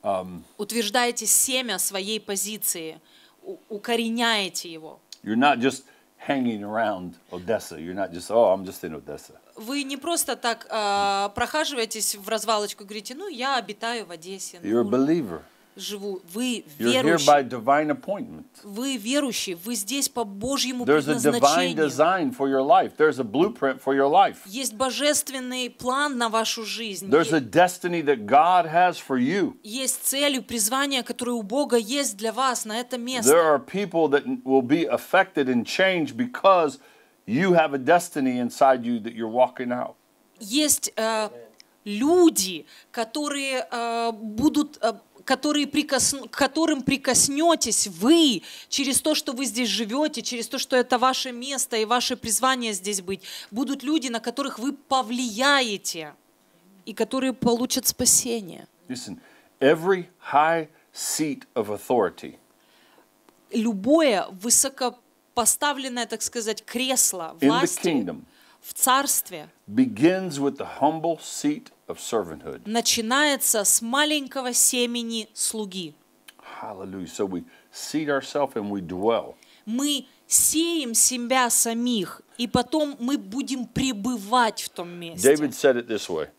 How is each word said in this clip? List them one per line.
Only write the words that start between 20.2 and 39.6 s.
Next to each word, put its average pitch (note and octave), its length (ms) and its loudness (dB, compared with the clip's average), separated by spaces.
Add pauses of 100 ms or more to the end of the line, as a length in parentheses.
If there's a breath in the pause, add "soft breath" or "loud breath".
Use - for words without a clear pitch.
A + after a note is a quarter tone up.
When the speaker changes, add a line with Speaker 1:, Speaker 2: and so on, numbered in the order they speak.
Speaker 2:
Божьему A#3+ 640 -4
Speaker 1:
There's C#3+ 240 4
a D3+ 80 2
divine D#3 580 4
Speaker 2:
предназначению. D3+ 140 2
Speaker 1:
design D3+ 440 2
for C#3 160 -2
your C3+ 140 2
life. E3 340 6
There's D3+ 220 4
a C3 60 0
blueprint C3+ 580 0
for C3+ 100 0
your C#3 160 4
life. E3 280 4 (100)
Speaker 2:
Есть A3 280 -6
божественный B3+ 960 -2
план C4 480 -2
на A#3+ 120 0
вашу A3 360 0
жизнь. G3 460 -8
Speaker 1:
There's E3 240 4
a D#3+ 60 4
Speaker 2:
Е-, A#2 100 -8
Speaker 1:
destiny F3 540 4
that C3+ 200 2
God D#3+ 480 6
has F3 320 4
for C3 140 -2
you. D3 460 0
Speaker 2:
есть B3+ 400 -4
цель C#4 320 0
и B3 40 -2
призвание, B3 640 -2
которое A#3+ 300 -6
у A#3 100 -4
Бога A#3+ 340 0
есть A#3 400 -2
для A3 160 -4
вас B3 320 0
на A3 140 -6
это B3 180 -6
место. A#3+ 360 -2
Speaker 1:
There E3 100 8
are D#3 160 4
people E3 520 -2
that C3 340 0
will C3+ 180 4
be D3 260 2
affected D3+ 600 2
and A#2+ 180 2
changed F3+ 500 0
because D#3+ 600 4 (480 soft breath)
you F3 280 4
have D#3+ 200 4
a C#3 40 0
destiny C3 600 2
inside B2 460 2
you A#2+ 180 -2
that A2+ 140 -10
you're A2+ 120 -4
walking B2 440 2